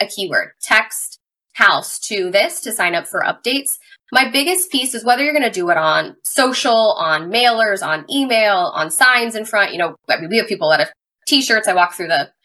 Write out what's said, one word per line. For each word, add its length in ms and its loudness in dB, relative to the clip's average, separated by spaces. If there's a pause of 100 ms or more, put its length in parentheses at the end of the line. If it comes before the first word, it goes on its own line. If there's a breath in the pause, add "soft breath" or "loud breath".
a 60 -4
keyword, 440 -6 (100)
"text 580 -2 (360)
house 440 0
to 320 -4
this" 300 2
to 120 -8
sign 220 -2
up 120 -4
for 160 -4
updates. 560 -4 (340 soft breath)
My 180 2
biggest 400 -2
piece 240 -4
is 100 -10
whether 200 2
you're 100 0
gonna 160 0
do 200 -2
it 60 2
on 480 0
social, 680 2
on 400 -2
mailers, 520 2
on 240 -4
email, 680 0
on 180 -4
signs 420 2
in 100 -8
front. 280 0
You 60 -6
know, 180 -2 (120)
I 120 0
mean, 100 -10
we 80 0
have 80 0
people 240 -2
that 80 4
have 140 -2 (340)
T-shirts. 400 2
I 80 2
walk 200 2
through 140 -8
the 220 0 (140)